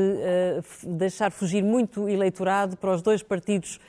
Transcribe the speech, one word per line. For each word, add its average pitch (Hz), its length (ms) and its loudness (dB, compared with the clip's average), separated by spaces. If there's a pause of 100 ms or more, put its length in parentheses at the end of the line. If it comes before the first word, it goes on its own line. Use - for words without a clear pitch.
(200)
eh, 180 380 2
f-, - 280 -12
deixar 180 460 -2
fugir 190 320 0
muito 208 440 0
eleitorado 190 680 0
para 190 180 0
os 170 80 -2
dois 214 220 2
partidos, 196 640 -4